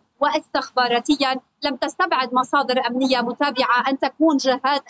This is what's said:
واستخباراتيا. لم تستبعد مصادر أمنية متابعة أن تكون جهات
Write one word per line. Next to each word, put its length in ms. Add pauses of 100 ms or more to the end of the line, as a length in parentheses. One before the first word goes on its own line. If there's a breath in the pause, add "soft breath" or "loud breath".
(200)
واستخباراتيا. 1200 (240)
لم 120
تستبعد 580
مصادر 540
أمنية 340
متابعة 680
أن 100
تكون 380
جهات 520